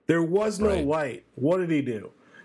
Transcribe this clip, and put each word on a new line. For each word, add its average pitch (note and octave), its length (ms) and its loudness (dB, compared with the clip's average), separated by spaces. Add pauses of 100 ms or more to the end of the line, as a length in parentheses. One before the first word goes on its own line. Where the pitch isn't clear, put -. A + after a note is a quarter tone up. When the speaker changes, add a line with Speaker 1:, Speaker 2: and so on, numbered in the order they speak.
Speaker 1:
There E3 160 2
was F#3+ 380 0
no G#3+ 80 2
Speaker 2:
Right. F3+ 180 0
Speaker 1:
light. D3 380 -4 (100)
What D3+ 240 2
did F3 140 -2
he D3 100 2
do? A2+ 300 -6 (340)